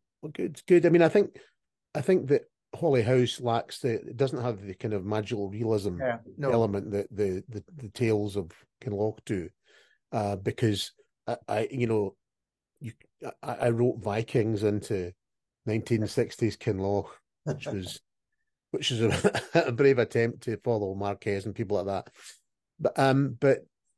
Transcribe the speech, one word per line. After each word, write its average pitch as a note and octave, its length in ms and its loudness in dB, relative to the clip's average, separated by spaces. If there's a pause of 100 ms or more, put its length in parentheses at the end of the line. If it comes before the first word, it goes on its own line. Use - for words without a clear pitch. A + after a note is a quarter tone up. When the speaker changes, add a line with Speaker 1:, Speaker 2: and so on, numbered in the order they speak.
(240)
Speaker 1:
Well, D#3 80 -12
good, E3+ 340 -8
good. F3 220 8
I - 20 6
mean, E3+ 140 8
I D#3+ 60 8
think, - 280 2 (560)
I D3 80 -4
think F3+ 280 2
that C#3 160 4 (300)
Holly C#3 260 2
House B2+ 400 2
lacks A#2 380 -2
the, A#2+ 140 -2
it A#2+ 240 -8
doesn't C3+ 260 0
have A2+ 180 -4
the G2 140 -12
kind G#2+ 180 -6
of G2 100 -4
magical G#2 460 -4
realism G#2 500 -2
Speaker 2:
Yeah, A#2+ 200 -2 (180)
no. C#3 140 0
Speaker 1:
element G#2+ 400 2
that G2+ 180 -4
the, G2 400 -2
the, A2 140 -10 (120)
the A#2 140 -14
tales G#2 460 -2
of F2 160 -6 (280)
Kinloch G#2 460 -4
do, F#2 240 -4 (640)
uh, G2+ 240 -2
because G#2 560 -2 (360)
I, A#2+ 100 -4 (100)
I, G#2+ 240 -2
you B2 160 -2
know, G#2+ 280 0 (640)
you, A2+ 140 -14 (480)
I, - 120 -6
I B2 180 0
wrote A#2 320 2
Vikings G#2+ 600 0
into G2+ 500 -2 (520)
nineteen A2 400 0
sixties - 520 -2
Kinloch, G2 500 -2 (360)
which - 240 -6
Speaker 2:
<laughs> C#3+ 60 -6
Speaker 1:
was, F#2 260 -8 (720)
which - 220 -4
is A#2 100 0
a, - 400 2 (140)
<laughs> E3 120 4
a C3 40 -2
brave C3+ 260 4
attempt A#2 460 0
to A2 140 -4
follow G#2 360 -2
Marquez G2+ 540 -4
and G2 80 -8
people G#2 220 -2
like F#2 100 -4
that. G2 260 -6 (640)
But, - 200 0
um, C3+ 400 4
but C3+ 260 4 (320)